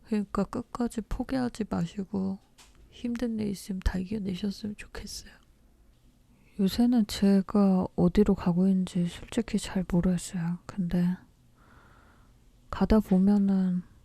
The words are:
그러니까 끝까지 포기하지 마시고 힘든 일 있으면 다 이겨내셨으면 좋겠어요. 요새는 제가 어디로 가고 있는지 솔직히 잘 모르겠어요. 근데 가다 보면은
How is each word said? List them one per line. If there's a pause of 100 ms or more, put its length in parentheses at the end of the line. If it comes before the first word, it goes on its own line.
그러니까
끝까지
포기하지
마시고 (500)
힘든
일
있으면
다
이겨내셨으면
좋겠어요. (1300)
요새는
제가
어디로
가고
있는지
솔직히
잘
모르겠어요.
근데 (1500)
가다
보면은 (240)